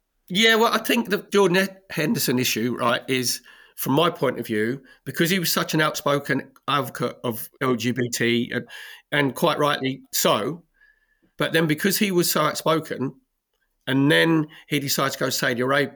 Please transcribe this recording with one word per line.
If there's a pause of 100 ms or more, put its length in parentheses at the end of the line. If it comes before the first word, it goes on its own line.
(280)
Yeah,
well,
I
think
the
Jordan (220)
Henderson
issue,
right,
is, (340)
from
my
point
of
view, (220)
because
he
was
such
an
outspoken (160)
advocate
of (120)
L
G
B
T,
and, (440)
and
quite
rightly (120)
so, (760)
but
then
because
he
was
so
outspoken, (720)
and
then (200)
he
decides
to
go
to
Saudi
Arabia,